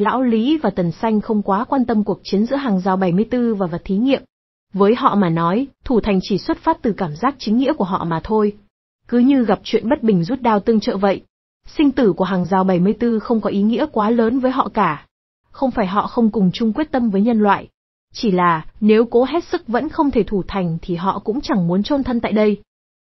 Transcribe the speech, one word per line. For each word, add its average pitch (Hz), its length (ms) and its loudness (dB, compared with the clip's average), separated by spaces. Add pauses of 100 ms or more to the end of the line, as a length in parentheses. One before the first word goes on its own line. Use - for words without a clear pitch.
lão 214 200 0
Lý 247 360 2
và 262 120 -2
Tần 175 220 -2
Xanh 214 300 -2
không 214 200 -2
quá 196 220 -2
quan 262 220 -2
tâm 220 180 0
cuộc 202 200 -4
chiến 202 220 0
giữa 269 100 -2
hàng 262 240 -2
rào 190 180 0
bảy 190 140 0
mươi 190 140 2
tư 233 300 -2
và 190 120 -2
vật 165 180 -8
thí 190 120 -2
nghiệm. 254 240 0 (520)
Với 202 220 4
họ 247 200 0
mà 196 140 2
nói, 170 380 0 (180)
thủ 240 140 0
thành 190 220 0
chỉ 196 160 -2
xuất - 200 -4
phát 320 240 -2
từ 220 160 0
cảm 156 180 -4
giác 262 220 -2
chính 220 200 -2
nghĩa 269 160 2
của 302 100 -2
họ 185 200 -4
mà 165 200 -2
thôi. 214 300 0 (540)
Cứ 240 100 0
như 254 260 4
gặp 208 200 2
chuyện 214 260 -2
bất - 140 0
bình 196 200 4
rút 208 180 -4
đao 220 180 2
tương 226 200 0
trợ 208 180 -2
vậy, 190 240 0 (440)
sinh 285 260 0
tử 240 220 2
của 185 100 -2
hàng 180 220 -2
rào 185 180 0
bảy 190 160 2
mươi 196 140 2
tư 233 260 0
không 220 220 -2
có 202 80 -4
ý 202 120 -2
nghĩa 233 300 0
quá 214 180 -2
lớn 233 300 0
với 254 120 0
họ 254 220 -2
cả. 175 320 -2 (460)
Không 262 200 -2
phải 208 160 -2
họ 196 200 -2
không 226 240 2
cùng 190 200 2
chung 220 220 -2
quyết 311 180 -4
tâm 240 180 0
với 196 120 0
nhân 226 180 2
loại. 202 280 2 (460)
Chỉ 220 180 -2
là, 175 340 2 (160)
nếu 214 240 4
cố 233 180 2
hết 294 200 -2
sức - 240 -8
vẫn 240 220 -2
không 285 220 -2
thể 226 120 2
thủ 185 240 -4
thành 175 340 -4
thì 175 140 -6
họ 185 240 -2
cũng 226 220 -4
chẳng 190 260 0
muốn 185 160 0
chôn 277 200 -2
thân 240 160 -2
tại 220 120 -4
đây. 214 300 2 (400)